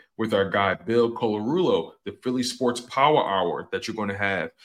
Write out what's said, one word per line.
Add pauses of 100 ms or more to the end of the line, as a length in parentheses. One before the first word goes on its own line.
(180)
with
our
guy,
Bill
Colarulo, (120)
the (100)
Philly
Sports
Power
Hour
that
you're
gonna
have (140)